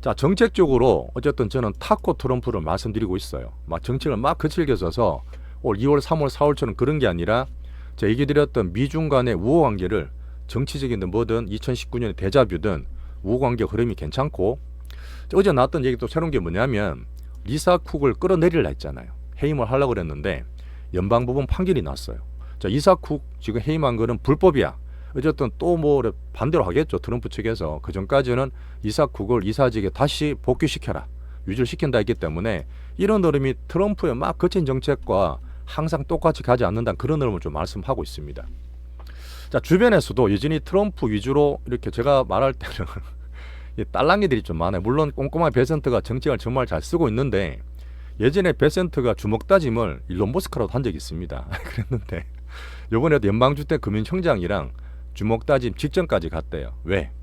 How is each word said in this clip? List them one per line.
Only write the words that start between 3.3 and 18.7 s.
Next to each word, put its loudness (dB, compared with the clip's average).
막 -4
정책을 -2
막 0
거칠게 0
써서 0
올 0
이월, 4
삼월, 0
사월처럼 0
그런 2
게 2
아니라 2
제가 2
얘기드렸던 2
미중 0
간의 2
우호 4
관계를 0
정치적인 -2
든 -2
뭐든 0
이천십구 -4
년의 -2
데자뷰든 2
우호 0
관계 2
흐름이 0
괜찮고, -2
자, 2
어제 6
나왔던 4
얘기 2
또 -4
새로운 0
게 2
뭐냐면 0
리사 2
쿡을 2
끌어내리려 4
했잖아요. -8